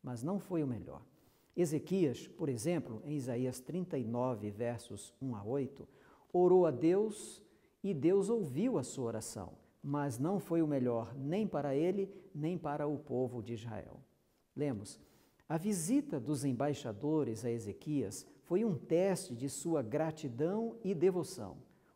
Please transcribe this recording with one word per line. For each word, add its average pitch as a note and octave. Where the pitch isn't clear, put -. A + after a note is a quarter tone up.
mas B2
não F#3
foi E3
o C#3
melhor. F#2+
Ezequias, D#3
por E3
exemplo, B2
em D3
Isaías B2+
trinta F3
e A#2+
nove, A#2
versos G#2+
um C3
a G2+
oito, B2+
orou F3+
a D#3
Deus F#3
e G3
Deus F3+
ouviu G3+
a C3+
sua B2+
oração, G#2+
mas C#3+
não F3
foi E3
o D#3+
melhor B2
nem E3
para C#3+
ele, F#3+
nem E3
para D3
o D3
povo B2
de A2+
Israel. A2
Lemos: B2+
a D#3
visita F#3
dos C3+
embaixadores C3
a A#2+
Ezequias A#2
foi G3
um F#3+
teste F3
de C3+
sua D#3+
gratidão D#3
e F#3+
devoção. D#3+